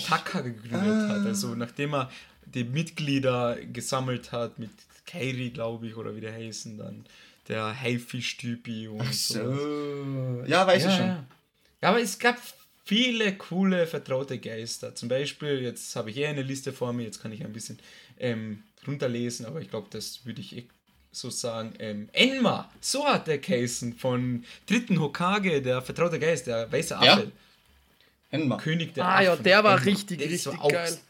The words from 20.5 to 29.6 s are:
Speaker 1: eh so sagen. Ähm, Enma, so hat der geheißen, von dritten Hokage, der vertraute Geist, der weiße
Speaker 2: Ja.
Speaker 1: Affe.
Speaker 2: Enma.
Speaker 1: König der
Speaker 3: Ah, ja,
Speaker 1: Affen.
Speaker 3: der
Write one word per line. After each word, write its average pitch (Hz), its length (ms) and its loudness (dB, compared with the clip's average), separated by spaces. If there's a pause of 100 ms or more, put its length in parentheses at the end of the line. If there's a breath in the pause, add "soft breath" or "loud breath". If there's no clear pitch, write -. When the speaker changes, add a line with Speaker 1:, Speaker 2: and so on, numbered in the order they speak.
Speaker 1:
eh 120 80 -12 (480)
so - 160 -10
sagen. 113 520 -6
Ähm, 107 320 -6
Enma, 214 580 4 (100)
so 285 240 -2
hat 240 220 4
der 151 120 0
geheißen, 123 560 -2
von 123 500 0 (220 loud breath)
dritten 220 340 2
Hokage, 175 600 2
der 127 220 0
vertraute 156 360 0
Geist, 156 280 0
der 113 260 -2
weiße 156 300 0
Speaker 2:
Ja. 139 120 10
Speaker 1:
Affe. - 180 0 (960 soft breath)
Speaker 2:
Enma. 139 260 0
Speaker 1:
König 165 380 -2
der 180 120 0
Speaker 3:
Ah, 190 160 6
ja, 185 120 6
Speaker 1:
Affen. - 100 -4
Speaker 3:
der 190 200 8